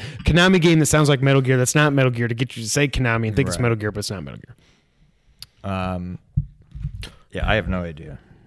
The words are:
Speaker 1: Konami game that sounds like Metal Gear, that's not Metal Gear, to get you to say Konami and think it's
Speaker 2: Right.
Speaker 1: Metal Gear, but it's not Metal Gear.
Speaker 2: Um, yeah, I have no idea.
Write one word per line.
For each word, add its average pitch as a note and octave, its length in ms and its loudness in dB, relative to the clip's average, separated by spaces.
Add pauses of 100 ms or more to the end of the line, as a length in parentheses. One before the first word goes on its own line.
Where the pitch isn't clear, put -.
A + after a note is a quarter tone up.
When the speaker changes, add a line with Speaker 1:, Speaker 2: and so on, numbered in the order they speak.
(240)
Speaker 1:
Konami F3+ 360 6
game E3 200 6
that D3 80 2
sounds D3+ 220 4
like C3+ 120 2
Metal C#3 200 4
Gear, B2+ 160 2
that's B2 180 0
not D3+ 180 4
Metal C3+ 180 4
Gear, A#2+ 160 -2
to A#2 60 -4
get A#2+ 240 -6
you A#2 60 -10
to G#2+ 60 -8
say D3 180 0
Konami A2+ 400 0
and G#2 80 -4
think C#3 120 2
it's - 100 -4
Speaker 2:
Right. B2+ 60 -4
Speaker 1:
Metal A#2 140 2
Gear, G#2+ 140 -4
but G2+ 80 -8
it's G2+ 100 -8
not F#2 140 -8
Metal B1 160 -14
Gear. - 1300 -18
Speaker 2:
Um, F#2 460 -6 (1120)
yeah, - 180 -6
I G#2 60 2
have F#2 140 -2
no F#2 140 -4
idea. D#2 340 -14 (300)